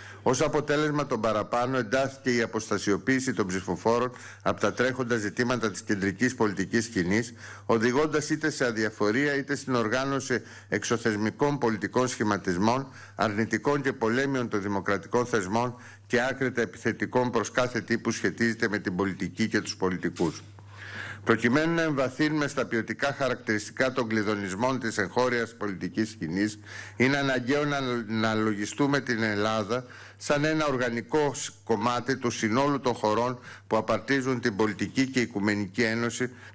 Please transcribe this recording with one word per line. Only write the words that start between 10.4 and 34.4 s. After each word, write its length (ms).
εξωθεσμικών 880
πολιτικών 500
σχηματισμών, 800
αρνητικών 680
και 100
πολέμιων 560
των 140
δημοκρατικών 640
θεσμών 480
και 160
άκρητα 380
επιθετικών 720
προς 200
κάθε 300
τι 180
που 120
σχετίζεται 580
με 100
την 180
πολιτική 520
και 120
τους 160
πολιτικούς. 640
Προκειμένου 500
να 80
εμβαθύνουμε 640
στα 180
ποιοτικά 520
χαρακτηριστικά 720
των 160
κλειδονισμών 720
της 200
εγχώριας 580
πολιτικής 540
σκηνής, 480
είναι 200
αναγκαίο 480
να, 160
να 280
λογιστούμε 640
την 220
Ελλάδα 640
σαν 280
ένα 220
οργανικό 680
σ-, 180
κομμάτι 520
του 140
συνόλου 500
των 140
χωρών 440
που 100
απαρτίζουν 640